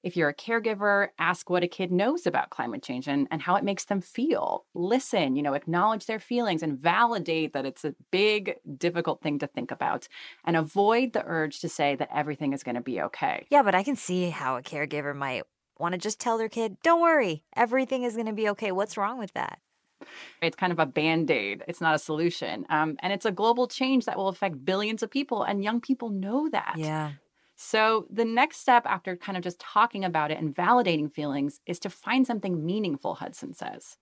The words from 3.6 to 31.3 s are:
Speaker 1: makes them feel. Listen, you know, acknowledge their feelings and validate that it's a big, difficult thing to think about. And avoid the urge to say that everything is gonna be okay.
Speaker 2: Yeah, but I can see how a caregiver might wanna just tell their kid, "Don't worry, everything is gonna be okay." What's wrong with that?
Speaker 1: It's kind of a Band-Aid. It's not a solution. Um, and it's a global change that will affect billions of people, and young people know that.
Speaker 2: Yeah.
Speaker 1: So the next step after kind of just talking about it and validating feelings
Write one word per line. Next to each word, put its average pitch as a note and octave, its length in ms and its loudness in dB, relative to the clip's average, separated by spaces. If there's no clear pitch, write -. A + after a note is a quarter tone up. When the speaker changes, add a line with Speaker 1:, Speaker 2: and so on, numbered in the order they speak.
Speaker 1:
makes G3 220 -2
them G3 140 0
feel. - 640 -2
Listen, F3+ 600 0
you C#3+ 60 0
know, D3 120 0
acknowledge F3+ 520 0
their A3 140 -4
feelings G#3+ 420 0
and D3+ 160 -2
validate E3 760 2
that C3+ 120 -2
it's C3+ 180 -8
a D3+ 120 -4
big, G3+ 460 2
difficult E3+ 440 0
thing D3 180 0
to C#3+ 80 -2
think - 240 -8
about. - 360 -2
And E3+ 120 2
avoid G3+ 580 2
the - 120 0
urge D#3 360 -2
to E3+ 80 -4
say C#3+ 260 0
that C#3 180 -4
everything D3 400 -2
is C#3 80 -6
gonna A#2+ 200 -4
be A2 200 -4
okay. - 480 -4
Speaker 2:
Yeah, C#4+ 140 6
but G3 100 4
I F#3 80 4
can B3+ 140 -2
see F3+ 340 0
how C3 280 -2
a B2+ 40 -6
caregiver D3 540 -4
might C3+ 280 -4
wanna F3 180 -2
just G#3+ 220 -4
tell A3+ 180 0
their A3 120 -2
kid, A3+ 340 -4
"Don't E4+ 180 6
worry, C4+ 420 4
everything B3 480 2
is A#3 120 -2
gonna A3 180 -2
be G#3+ 160 0
okay." G3+ 220 -2
What's G3 260 -2
wrong A3 200 -2
with G#3 160 -8
that? - 260 -6
Speaker 1:
It's E3 140 0
kind F3+ 160 0
of E3+ 80 0
a D#3+ 60 6
Band-Aid. C#3+ 840 2
It's E3+ 140 -8
not D#3+ 120 4
a D3+ 60 2
solution. D3+ 680 -2
Um, D#3 320 2
and F#3 100 -2
it's G3+ 140 -4
a G#3+ 60 2
global A#3 360 2
change C4 380 2
that - 100 -2
will G3 140 0
affect F3 340 -4
billions G#3 400 0
of A3 80 -8
people, C4 320 -2
and G3+ 180 0
young A3 200 0
people B3 280 -8
know G#3 400 -2
that. - 280 -4
Speaker 2:
Yeah. D#3 340 -2
Speaker 1:
So A3 520 2
the G#3+ 140 0
next A#3 380 2
step A#3+ 240 6
after F3+ 320 -4
kind F#3 200 -6
of F3+ 60 -4
just F3+ 160 -6
talking G#3 460 0
about D#3 260 0
it D#3 80 -4
and D#3 160 -2
validating F3 560 4
feelings C#3+ 540 -2